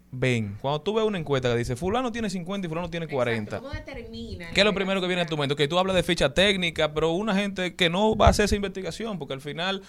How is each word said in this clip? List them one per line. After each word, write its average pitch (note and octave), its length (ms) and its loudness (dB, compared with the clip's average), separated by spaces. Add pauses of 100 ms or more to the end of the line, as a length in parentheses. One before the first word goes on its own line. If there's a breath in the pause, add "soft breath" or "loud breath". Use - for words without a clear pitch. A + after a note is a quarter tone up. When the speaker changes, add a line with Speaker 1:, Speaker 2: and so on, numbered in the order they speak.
(120)
Speaker 1:
ven? A#2+ 500 0
Cuando D3 180 0
tú G3+ 140 -2
ves A3 100 4
una G#3 140 0
encuesta C#3 320 2
que A#2+ 80 4
dice, A#2+ 180 -2
"Fulano A3+ 340 0
tiene A3 200 -4
cincuenta F#3 360 -4
y - 20 -6
fulano E3+ 200 -4
tiene E3 160 -4
Speaker 2:
Exacto, D3+ 120 -4
Speaker 1:
cuarenta". A2+ 440 0
Speaker 2:
¿cómo C#4 140 -10
determinan A3+ 800 -10
Speaker 1:
¿Qué F3 60 -4
es G3 40 2
lo G#3 60 4
Speaker 2:
la F#3+ 40 -2
Speaker 1:
primero F#3+ 260 -2
que F3+ 80 -2
viene F3+ 140 0
a E3 40 0
tu D#3+ 100 -4
mente? C#3+ 200 -2
Que C#3+ 120 2
tú F3 100 2
hablas F#3+ 160 2
de F3+ 80 4
ficha D#3+ 300 2
técnica, F3 600 2
pero D#3+ 180 2
una F3 220 0
gente G3 400 -2
que E3+ 160 4
no G#3+ 260 4
va G3+ 120 8
a - 20 10
hacer G#3 160 4
esa G#3 100 2
investigación, G3 600 -6
porque C#3 160 -6
al C3+ 80 -8
final F3 460 -4